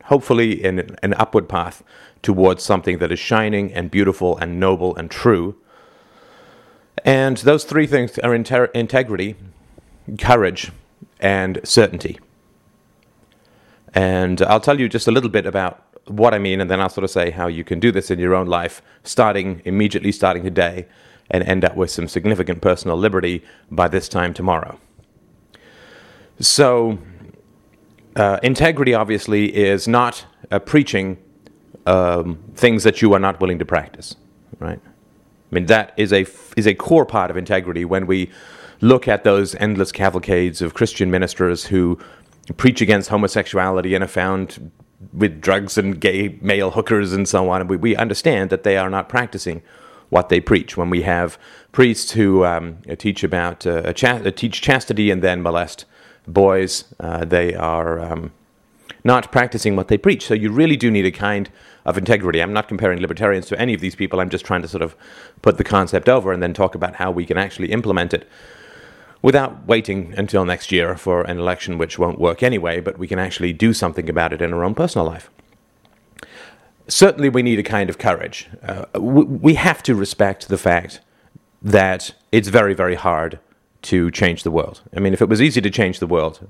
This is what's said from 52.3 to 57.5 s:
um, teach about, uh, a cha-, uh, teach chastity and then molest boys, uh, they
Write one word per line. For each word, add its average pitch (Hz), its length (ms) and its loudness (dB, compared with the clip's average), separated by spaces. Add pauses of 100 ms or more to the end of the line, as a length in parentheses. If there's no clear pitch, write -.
um, 85 340 -2 (200)
teach 101 260 -4
about, 87 420 -4
uh, 85 200 -2
a 85 60 -4
cha-, 120 260 2
uh, 104 120 -2
teach - 320 -6
chastity 110 480 0
and 92 100 0
then 90 220 0
molest 85 420 -4 (440)
boys, 95 560 2 (160)
uh, 85 240 -6
they 87 320 0